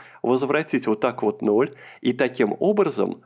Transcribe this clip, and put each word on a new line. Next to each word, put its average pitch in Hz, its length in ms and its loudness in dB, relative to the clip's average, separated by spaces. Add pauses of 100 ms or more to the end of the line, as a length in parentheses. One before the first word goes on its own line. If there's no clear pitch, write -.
(220)
возвратить 139 640 0
вот 110 140 0
так 120 240 -2
вот 107 180 -2
ноль, 113 300 2 (300)
и 127 120 0
таким 123 460 0
образом 160 680 0